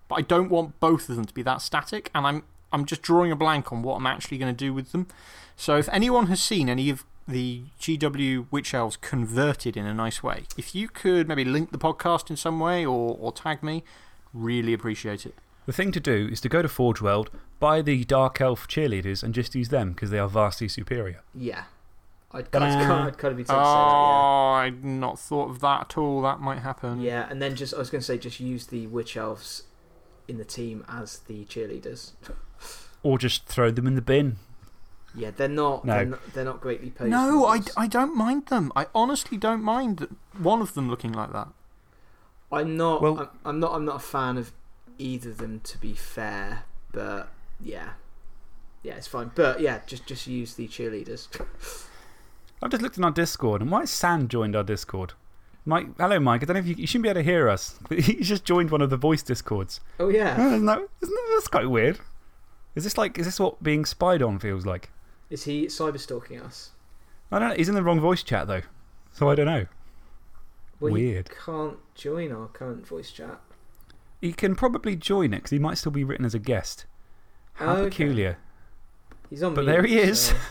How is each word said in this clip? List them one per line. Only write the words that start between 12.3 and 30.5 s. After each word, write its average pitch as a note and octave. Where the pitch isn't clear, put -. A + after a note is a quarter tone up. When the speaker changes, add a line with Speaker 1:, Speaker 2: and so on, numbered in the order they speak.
Speaker 1:
some D#3+
way E3+
or, A#2+
or A#2
tag D#3
me, D#3
really A#2
appreciate G#2+
it. -
Speaker 2:
The C3
thing F#3+
to F3+
do G#2+
is A2+
to B2+
go D#3+
to D#3+
Forge A#2+
World, G#2
buy D#3
the C#3+
Dark C3
Elf B2+
cheerleaders, G2
and A2+
just A#2
use A#2+
them, G#2
'cause G2+
they G#2
are G2+
vastly G#2
superior. G2+
Speaker 3:
Yeah. A#2
I'd, B2+
I'd, -
Speaker 2:
Ta-da. C#3+
Speaker 3:
I'd C3+
kind C#3
of B2
be B2
tempted -
to -
say C#3
that, C#3
yeah. -
Speaker 1:
Oh, C#3+
I'd B2+
not C3
thought C#3+
of B2+
that C#3
at -
all. C#3+
That C3+
might C3+
happen. B2
Speaker 3:
Yeah, A#2+
and C3+
then C3+
just, C3+
I -
was B2
gonna C#3
say, B2+
just A#2
use B2+
the A#2
witch A2+
elves -
in A#2+
the G#2+
team A2+